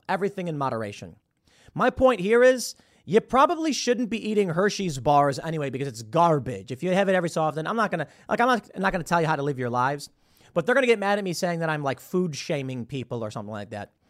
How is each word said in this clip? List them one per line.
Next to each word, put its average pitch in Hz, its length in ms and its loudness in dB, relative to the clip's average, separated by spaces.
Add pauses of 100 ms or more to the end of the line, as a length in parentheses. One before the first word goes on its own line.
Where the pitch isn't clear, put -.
everything 190 380 -4
in 156 100 -4
moderation. 113 600 -6 (580)
My 214 160 2
point 254 300 2
here 226 220 4
is, 254 300 4 (360)
you 202 120 4
probably 311 500 2
shouldn't 240 380 0
be 214 200 -4
eating 202 200 2
Hershey's 180 500 -2
bars 143 400 4
anyway 151 300 -4
because 135 180 -6
it's 117 140 -10
garbage. 127 720 0
If 127 100 -12
you 180 80 0
have 190 160 2
it 190 80 4
every 175 140 0
so 160 120 -2
often, 156 240 -2
I'm 202 120 -2
not 214 120 0
gonna, 165 180 -4 (200)
like, - 140 0
I'm 240 60 2
not, 240 280 0
I'm 190 60 -6
not 190 100 0
gonna 175 140 -4
tell 170 160 2
you 156 60 0
how 156 100 0
to 139 60 -2
live 143 140 -2
your 123 120 -4
lives, 131 400 -2 (440)
but 175 120 0
they're 240 100 2
gonna 262 120 2
get 226 120 4
mad 202 180 2
at 208 60 -4
me 180 80 -4
saying 170 280 -2
that 165 100 -2
I'm, 151 140 -2
like, 135 180 -2
food 180 340 -2
shaming 131 500 -6
people 123 380 -6
or 107 80 -6
something 107 220 -10
like 101 160 -10
that. 104 240 -12 (160)